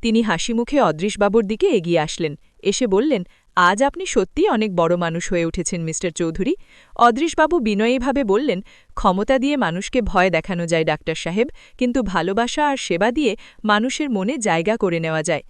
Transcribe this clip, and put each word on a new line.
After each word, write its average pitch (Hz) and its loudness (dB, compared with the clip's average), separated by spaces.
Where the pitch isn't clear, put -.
তিনি 226 2
হাসি 208 -2
মুখে 240 0
অদৃশবাবুর 202 2
দিকে 226 -2
এগিয়ে 170 2
আসলেন, 151 -4
এসে 208 0
বললেন, 208 2
"আজ 202 4
আপনি 339 -2
সত্যিই 294 0
অনেক 214 0
বড় 170 2
মানুষ 170 -4
হয়ে 170 0
উঠেছেন, 170 -4
মিস্টার 160 -6
চৌধুরী।" 175 -2
অদৃশবাবু 302 4
বিনয়ীভাবে 240 0
বললেন, 202 0
"ক্ষমতা 208 2
দিয়ে 277 0
মানুষকে 196 -2
ভয় 190 2
দেখানো 170 -2
যায়, 165 2
ডাক্তার 156 -4
সাহেব, 196 -2
কিন্তু 247 0
ভালোবাসা 196 0
আর 277 -2
সেবা 196 0
দিয়ে 240 0
মানুষের 233 0
মনে 214 -2
জায়গা 202 0
করে 175 0
নেওয়া 160 -2
যায়। 156 -2